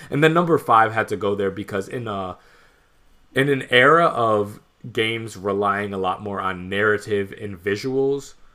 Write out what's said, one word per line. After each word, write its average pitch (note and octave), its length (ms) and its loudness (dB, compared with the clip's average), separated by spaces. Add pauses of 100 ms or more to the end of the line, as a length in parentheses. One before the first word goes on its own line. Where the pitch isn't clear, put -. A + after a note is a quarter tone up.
And D3 140 0
then D#3+ 100 6
number E3+ 240 4
five A2+ 360 4
had A2 160 0
to G#2+ 60 -4
go G2+ 200 -2
there G2 160 0
because G2 360 -6
in, A#2+ 200 -8
uh, F#2+ 300 -6 (1000)
in C3+ 140 2
an C3+ 200 -2
era D3+ 380 6
of G#2+ 520 0 (320)
games A2+ 460 -4
relying G2+ 560 -2
a G2 60 -4
lot F#2+ 240 -2
more G2 180 -6
on F#2 280 -6
narrative G2+ 720 0
and G2+ 160 -10
visuals, C3 800 -2 (220)